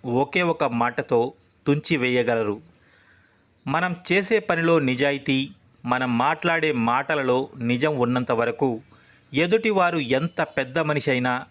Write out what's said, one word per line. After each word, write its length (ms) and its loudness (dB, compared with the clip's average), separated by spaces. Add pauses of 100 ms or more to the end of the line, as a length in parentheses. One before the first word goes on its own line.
(140)
ఒకే 300 2
ఒక 200 0 (100)
మాటతో 460 0 (460)
తుంచివేయగలరు. 880 0 (1080)
మనం 260 -2 (100)
చేసే 380 0
పనిలో 400 2
నిజాయితీ, 580 0 (460)
మనం 320 0
మాట్లాడే 540 0 (120)
మాటలలో 560 0 (240)
నిజం 360 0
ఉన్నంత 340 0
వరకు 380 0 (600)
ఎదుటివారు 680 2 (120)
ఎంత 380 0
పెద్ద 320 -4
మనిషి 300 -2
అయినా 220 0 (180)